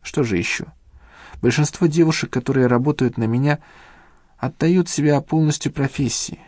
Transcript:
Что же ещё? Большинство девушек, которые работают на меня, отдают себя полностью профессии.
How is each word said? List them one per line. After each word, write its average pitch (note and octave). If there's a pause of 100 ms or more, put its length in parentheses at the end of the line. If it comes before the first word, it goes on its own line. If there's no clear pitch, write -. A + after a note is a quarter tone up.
Что -
же A2
ещё? - (720)
Большинство D3
девушек, D#3+
которые C3
работают B2
на A#2
меня, C3 (760)
отдают E3
себя D3
полностью D3+
профессии. -